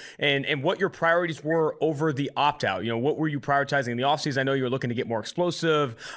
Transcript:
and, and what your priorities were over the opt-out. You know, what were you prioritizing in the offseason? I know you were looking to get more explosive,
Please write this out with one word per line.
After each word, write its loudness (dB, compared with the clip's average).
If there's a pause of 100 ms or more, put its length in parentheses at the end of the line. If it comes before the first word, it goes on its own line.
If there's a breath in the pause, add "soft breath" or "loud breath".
(180 loud breath)
and, 2
and -2
what 0
your 2
priorities 0
were 0
over 2
the -2
opt-out. 0
You -2
know, 0
what 0
were 0
you -2
prioritizing 0
in -4
the 0
offseason? 0
I 0
know 2
you 0
were -2
looking -2
to -4
get -2
more -2
explosive, 0 (200 loud breath)